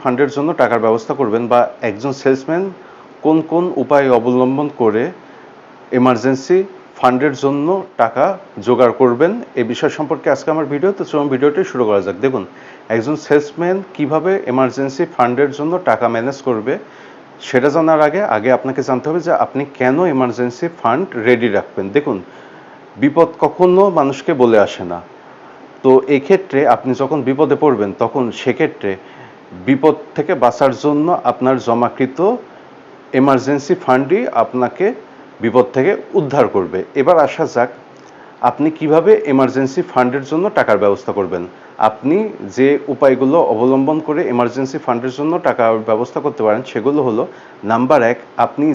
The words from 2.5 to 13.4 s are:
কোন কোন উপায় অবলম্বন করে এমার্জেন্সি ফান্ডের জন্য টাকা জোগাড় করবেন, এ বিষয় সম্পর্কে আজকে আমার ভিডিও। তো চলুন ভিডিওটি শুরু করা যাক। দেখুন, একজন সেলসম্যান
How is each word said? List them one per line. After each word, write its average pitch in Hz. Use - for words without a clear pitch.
কোন 156
কোন 170
উপায় 139
অবলম্বন 127
করে 110
এমার্জেন্সি 131
ফান্ডের 131
জন্য 143
টাকা 120
জোগাড় 120
করবেন, 131
এ -
বিষয় 147
সম্পর্কে 147
আজকে -
আমার 151
ভিডিও। 165
তো 180
চলুন 147
ভিডিওটি 143
শুরু 123
করা 101
যাক। 92
দেখুন, 131
একজন 120
সেলসম্যান 160